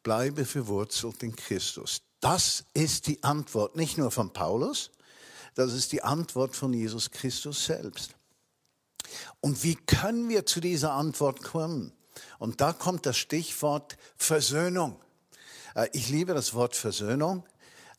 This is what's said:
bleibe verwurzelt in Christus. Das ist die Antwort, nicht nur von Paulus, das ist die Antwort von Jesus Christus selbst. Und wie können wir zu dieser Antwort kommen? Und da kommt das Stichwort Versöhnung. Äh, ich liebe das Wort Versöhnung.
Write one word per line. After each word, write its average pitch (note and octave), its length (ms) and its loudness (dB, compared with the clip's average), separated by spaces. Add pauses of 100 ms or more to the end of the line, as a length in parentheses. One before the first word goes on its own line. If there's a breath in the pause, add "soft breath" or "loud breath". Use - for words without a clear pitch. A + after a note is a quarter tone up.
bleibe B2+ 440 0
verwurzelt A2 760 -2
in A2+ 140 -6
Christus. - 680 -4 (200)
Das - 420 2 (100)
ist D3+ 340 2
die D3+ 160 -2
Antwort, C#3 520 0
nicht D#3+ 220 0
nur C3+ 120 2
von A2 240 0
Paulus, A#2+ 560 0 (680 loud breath)
das B2+ 180 2
ist B2+ 180 -2
die C#3+ 100 -2
Antwort C3+ 540 0
von C3 180 0
Jesus A2+ 380 -2
Christus - 540 -4
selbst. - 500 -4 (1200 loud breath)
Und C#3 240 0
wie E3 120 4
können A#3 520 2
wir G#3+ 200 2
zu - 140 2
dieser D#3 320 2
Antwort C#3+ 500 0
kommen? D#3 480 -4 (480 loud breath)
Und A#2 200 -4
da D3+ 140 4
kommt F3+ 320 -2
das B2+ 120 2
Stichwort D3 800 -2 (200 loud breath)
Versöhnung. D#3+ 840 2 (760 loud breath)
Äh, A2+ 180 2
ich B2 160 -2
liebe E3+ 240 2
das B2+ 220 0
Wort A#2+ 200 2
Versöhnung. C#3 680 0 (540 loud breath)